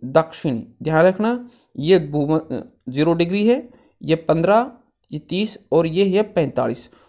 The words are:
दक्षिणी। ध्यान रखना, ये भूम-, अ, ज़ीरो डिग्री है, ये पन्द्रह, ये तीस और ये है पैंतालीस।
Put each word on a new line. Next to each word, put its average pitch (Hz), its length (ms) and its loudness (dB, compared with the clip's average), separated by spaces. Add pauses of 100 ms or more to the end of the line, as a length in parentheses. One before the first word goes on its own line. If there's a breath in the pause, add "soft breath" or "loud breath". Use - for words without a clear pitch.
दक्षिणी। 139 600 -2 (160)
ध्यान 160 240 2
रखना, 226 420 -2 (300 loud breath)
ये 170 200 4
भूम-, 147 540 -2
अ, 117 80 -8 (280)
ज़ीरो 151 260 0
डिग्री 180 320 0
है, 247 220 0 (340 soft breath)
ये 160 120 2
पन्द्रह, 185 580 0 (400)
ये 151 60 -8
तीस 202 400 -6 (140)
और 165 140 2
ये 170 180 0
है 196 180 0
पैंतालीस। 131 680 -4 (180 soft breath)